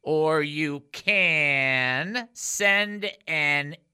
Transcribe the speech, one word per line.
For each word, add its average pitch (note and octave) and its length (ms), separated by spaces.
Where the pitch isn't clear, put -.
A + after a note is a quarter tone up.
or D#3 380
you D3 520
can D3+ 1400
send G#3 760
an D3 480